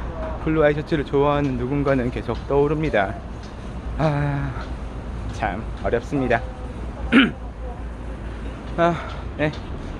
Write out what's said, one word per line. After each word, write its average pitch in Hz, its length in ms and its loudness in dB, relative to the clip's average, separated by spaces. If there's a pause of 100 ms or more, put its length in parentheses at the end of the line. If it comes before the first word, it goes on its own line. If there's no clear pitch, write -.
(440)
블루 160 160 2
와이셔츠를 147 440 4
좋아하는 143 520 4
누군가는 135 540 2
계속 117 260 -2 (100)
떠오릅니다. 139 680 4 (840)
아, 143 520 2 (800)
참 101 300 -2 (200)
어렵습니다. 117 580 2 (680)
<clears throat> - 1700 0
아, 170 180 6 (420)
네. 151 140 2 (500)